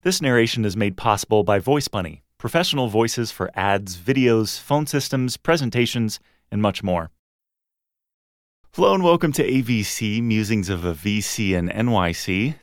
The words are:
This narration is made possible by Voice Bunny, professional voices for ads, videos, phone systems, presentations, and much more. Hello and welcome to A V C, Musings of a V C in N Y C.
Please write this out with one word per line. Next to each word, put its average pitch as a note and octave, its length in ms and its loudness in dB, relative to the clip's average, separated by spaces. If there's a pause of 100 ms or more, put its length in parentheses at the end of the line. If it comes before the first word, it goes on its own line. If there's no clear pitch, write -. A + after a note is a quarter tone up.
This F#3 160 0
narration A#2+ 440 2
is G2 120 -2
made G2+ 200 0
possible G#2+ 480 2
by G#2 160 2
Voice C3+ 260 0
Bunny, E2+ 380 -8 (120)
professional C#3 520 -2
voices A2+ 420 0
for - 240 -8
ads, G2 420 0
videos, A#2 640 2
phone D3 260 -2
systems, C3 520 -4
presentations, A#2+ 800 0 (320)
and G2+ 100 -4
much G2+ 220 0
more. F2 300 -2 (1600)
Hello G3 220 4
and F#3+ 100 0
welcome E3+ 260 4
to C#3 140 0
A C3 160 2
V A2+ 240 0
C, A2 360 -2
Musings G#2+ 480 0
of F2 160 -2
a F2 80 -2
V G#2 280 -2
C G2 340 -2
in F2 160 0
N A#2 220 -2
Y F#2 180 2
C. G2+ 520 -4